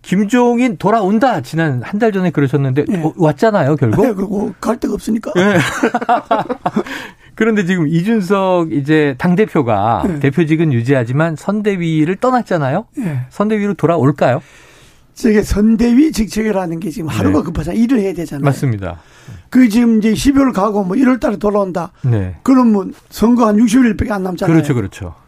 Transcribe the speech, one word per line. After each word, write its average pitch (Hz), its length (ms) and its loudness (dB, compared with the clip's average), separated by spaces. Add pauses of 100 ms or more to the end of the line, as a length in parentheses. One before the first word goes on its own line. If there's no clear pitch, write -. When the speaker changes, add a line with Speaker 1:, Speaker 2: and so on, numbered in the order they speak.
Speaker 1:
김종인 240 720 2
돌아온다. 214 640 2
지난 147 400 -2
한 202 160 -6
달 226 140 2
전에 185 180 0
그러셨는데 139 600 0
Speaker 2:
예. 202 120 0
Speaker 1:
어, 156 140 -2
왔잖아요, 160 600 2
결국. 123 260 2
Speaker 2:
네, 254 100 2
그리고 196 480 -4
갈 - 180 -4
데가 208 160 -4
없으니까. 220 420 -6
Speaker 1:
예. 190 220 2
<laughs> - 1800 -4
그런데 220 320 0
지금 175 220 0
이준석 185 840 0
이제 143 460 0
당대표가 120 920 0
Speaker 2:
예. 160 120 -4
Speaker 1:
대표직은 156 520 0
유지하지만 131 640 0
선대위를 185 800 -2
떠났잖아요. 196 720 -2 (140)
Speaker 2:
예. 151 200 -4 (100)
Speaker 1:
선대위로 202 440 -2
돌아올까요? 151 680 0 (760)
Speaker 2:
저게 214 280 2
선대위 233 680 2
직책이라는 190 680 -4
게 170 100 -6
지금 160 180 -8
하루가 110 300 0
Speaker 1:
네. - 60 -2
Speaker 2:
급하잖아요. 170 380 -4
일을 240 180 2
해야 190 120 -2
되잖아요. 151 320 -6
Speaker 1:
맞습니다. 110 560 -2 (500)
Speaker 2:
그 254 180 4
지금 226 300 2
이제 214 160 2
십이월 269 380 2
가고 202 320 0
뭐 180 120 -2
일월 254 240 2
달에 226 180 -2
돌아온다. 190 540 -2 (100)
Speaker 1:
네. 98 400 -2
Speaker 2:
그럼 254 300 4
뭐 190 140 0 (240)
선거 233 360 2
한 208 120 2
육십 240 260 4
일밖에 220 280 0
안 196 100 -4
남잖아요. 180 320 0
Speaker 1:
그렇죠, 147 200 2
그렇죠. 92 400 -6 (140)